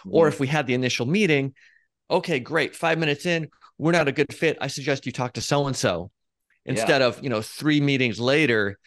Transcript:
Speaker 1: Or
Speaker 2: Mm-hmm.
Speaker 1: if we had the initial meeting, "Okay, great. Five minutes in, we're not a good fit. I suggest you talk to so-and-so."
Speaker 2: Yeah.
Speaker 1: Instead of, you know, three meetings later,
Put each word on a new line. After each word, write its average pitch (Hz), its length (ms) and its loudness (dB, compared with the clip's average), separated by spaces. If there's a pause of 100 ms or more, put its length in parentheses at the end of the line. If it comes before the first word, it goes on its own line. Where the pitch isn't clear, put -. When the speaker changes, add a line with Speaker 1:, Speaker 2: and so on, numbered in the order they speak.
Speaker 1:
Or 160 180 6
Speaker 2:
Mm-hmm. 147 60 0
Speaker 1:
if - 60 -6
we 135 80 0
had 147 180 0
the 127 80 -2
initial 127 320 0
meeting, 147 480 2 (560)
"Okay, 170 300 0
great. 139 340 -2
Five 165 240 0
minutes 147 280 -2
in, 165 240 -2 (280)
we're 156 140 0
not 165 160 2
a 135 60 0
good 147 200 0
fit. 156 280 0
I 139 60 -4
suggest 139 380 -4
you 131 60 -8
talk 123 220 -4
to 113 80 -8
so-and-so." 131 680 0 (560)
Speaker 2:
Yeah. - 60 -6
Speaker 1:
Instead 123 300 2
of, 120 200 0
you 131 80 -6
know, 113 120 -2
three 147 400 0
meetings 131 380 0
later, 120 680 2